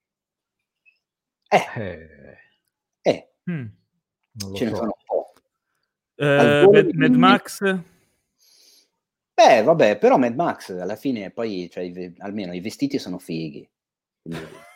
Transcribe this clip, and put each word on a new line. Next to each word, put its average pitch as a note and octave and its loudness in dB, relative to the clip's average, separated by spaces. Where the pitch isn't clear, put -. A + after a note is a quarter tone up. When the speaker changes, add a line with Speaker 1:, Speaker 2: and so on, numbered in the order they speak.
Speaker 1:
Eh. - 2
Speaker 2:
Eh. D#2 -14
Speaker 1:
Eh. A2 -4
Speaker 3:
Mm. C#3+ -10
Speaker 2:
Non G2+ -14
lo G2 -14
Speaker 1:
Ce G2 -4
ne A2 -4
Speaker 2:
so. G#2+ -8
Speaker 1:
sono - -6
un - -20
po'. - -6
Speaker 3:
Eh, C#3+ -4
Speaker 1:
Al D3 4
volo G3 8
Speaker 3:
Mad, G#3 6
Speaker 1:
di F3 -4
Speaker 3:
Mad D#3 4
Max? F#3+ 2
Speaker 1:
Beh, E3 6
vabbè, B2+ 4
però C3 4
Mad A#2+ 0
Max C3 -6
alla F#2 -8
fine G#2+ -8
poi, G2 -8
cioè, F#2 -10
i F2+ -10
ve-, F2+ -14
almeno G2 -10
i F2+ -8
vestiti C3+ -6
sono F2+ -12
fighi. D#2+ -12
Quindi E2 -14